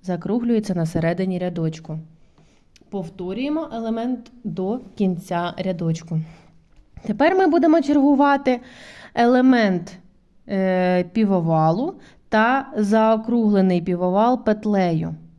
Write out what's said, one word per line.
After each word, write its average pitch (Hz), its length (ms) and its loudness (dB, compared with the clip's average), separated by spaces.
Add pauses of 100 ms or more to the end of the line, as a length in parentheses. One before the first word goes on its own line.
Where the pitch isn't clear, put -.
закруглюється 214 720 -2
на 165 100 -2
середині 170 540 -2
рядочку. 165 600 -6 (880)
Повторюємо 208 840 -6
елемент 226 580 -6 (120)
до 190 360 -4 (160)
кінця 175 640 -2
рядочку. 165 600 -4 (840)
Тепер 285 340 0
ми 381 120 4
будемо 320 340 4
чергувати 277 800 2 (520)
елемент, 240 840 2 (520)
е, 185 540 0
півовалу 180 880 0 (380)
та 240 360 2 (100)
заокруглений 214 1040 2
півовал 185 600 0
петлею. 185 720 -2 (240)